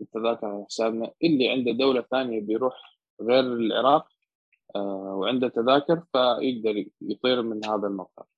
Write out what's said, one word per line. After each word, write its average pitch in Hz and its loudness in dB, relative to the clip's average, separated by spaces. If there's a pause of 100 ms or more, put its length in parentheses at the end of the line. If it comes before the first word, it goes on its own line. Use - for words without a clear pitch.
التذاكر 113 -4
على 101 -8
حسابنا. 113 -4 (120)
اللي 135 4
عنده 120 0
دولة 123 2
ثانية 123 -2
بيروح 110 -4 (220)
غير 120 4
العراق، 120 2 (680)
آه، 98 -6
وعنده 120 0
تذاكر، 143 2 (100)
فيقدر 120 0 (160)
يطير 123 0
من 107 -6
هذا 107 -2
المطار." 98 -8 (120)